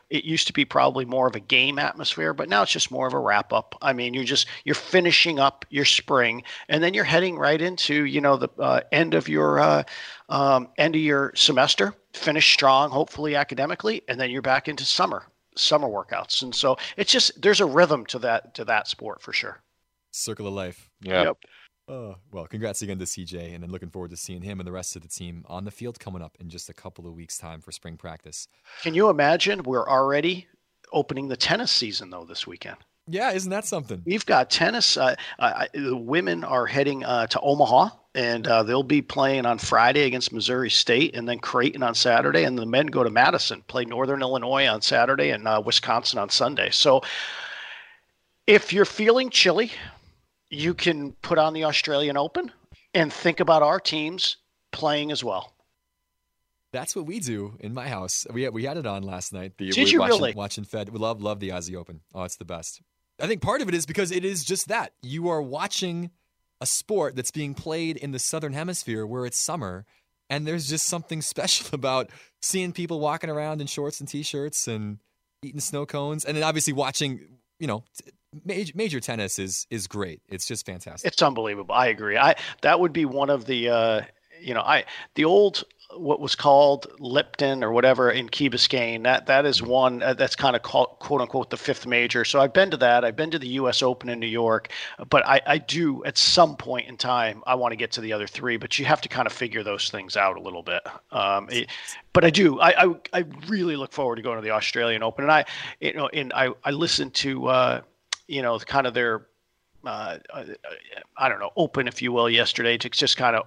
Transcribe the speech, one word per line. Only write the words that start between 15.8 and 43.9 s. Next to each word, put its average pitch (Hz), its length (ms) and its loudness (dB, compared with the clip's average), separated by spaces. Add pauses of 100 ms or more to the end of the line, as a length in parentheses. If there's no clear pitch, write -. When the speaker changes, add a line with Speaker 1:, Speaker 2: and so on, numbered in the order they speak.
Speaker 1:
workouts. 98 540 -4
And 127 140 -8
so 131 220 2 (200)
it's - 140 0
just, - 300 2
there's 202 200 6
a 196 40 4
rhythm 147 420 4
to 127 120 -6
that, 113 360 -2
to 117 100 -8
that 107 220 0
sport - 340 -10
for - 120 -14
sure. - 280 -6 (500)
Speaker 2:
Circle 107 360 -8
of 98 60 -6
life. 92 360 -10 (120)
Speaker 3:
Yeah. 92 220 2
Speaker 1:
Yep. 82 140 0 (500)
Speaker 2:
Uh, 120 260 -14 (180)
well, 87 140 -12
congrats 107 380 -8
again 98 160 -8
to 92 60 -6
C 90 200 -10
J, 85 280 -12
and 85 100 -14
then 87 80 -12
looking 90 180 -12
forward 87 220 -12
to 87 60 -16
seeing 90 260 -12
him 98 160 -10
and 90 80 -10
the 90 40 -10
rest 90 240 -10
of 90 60 -16
the 80 60 -20
team 85 400 -12
on 92 180 -10
the 104 60 -12
field 117 280 -12
coming 92 220 -12
up 78 180 -18
in 87 80 -16
just 85 220 -16
a - 40 -20
couple 87 340 -18
of 82 80 -16
weeks' 85 220 -14
time 82 240 -14
for 85 100 -20
spring 82 260 -16
practice. 80 500 -16 (360)
Speaker 1:
Can 165 100 -2
you 202 160 6
imagine? 170 540 2
We're 127 260 0
already 143 580 2 (460)
opening 139 360 -2
the 127 60 -4
tennis 196 360 0
season, 104 400 -4
though, 87 140 -14
this 85 200 -10
weekend. 98 320 -16 (300)
Speaker 2:
Yeah, 208 240 -2
isn't 190 180 -4
that 202 160 -4
something? 117 400 -6
Speaker 1:
We've 196 200 -2
got 135 260 4
tennis. 208 460 2
Uh, 131 180 2 (240)
I, 123 80 4
I, - 260 0
the 135 240 -2
women 165 460 -2
are 123 240 0
heading, 139 360 0
uh, 117 220 0
to - 140 -2
Omaha, 143 500 6 (240)
and, 120 340 -2
uh, 117 140 6
they'll 123 220 2
be 139 180 2
playing 135 460 0
on 117 100 2
Friday 123 460 4
against 127 280 -2
Missouri 117 380 -2
State, - 460 2
and 117 120 -6
then 120 120 -4
Creighton 131 420 -2
on 117 140 0
Saturday, 135 480 4
and 131 120 0
the 113 120 -4
men 127 180 2
go 139 180 0
to 117 60 2
Madison, 117 540 2
play 123 220 -6
Northern 131 360 -4